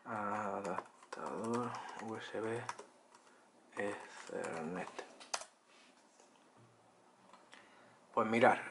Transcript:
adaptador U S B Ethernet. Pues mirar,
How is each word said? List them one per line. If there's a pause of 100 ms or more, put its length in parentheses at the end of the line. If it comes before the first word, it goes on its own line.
adaptador (380)
U
S
B (1160)
Ethernet. (3000)
Pues
mirar, (100)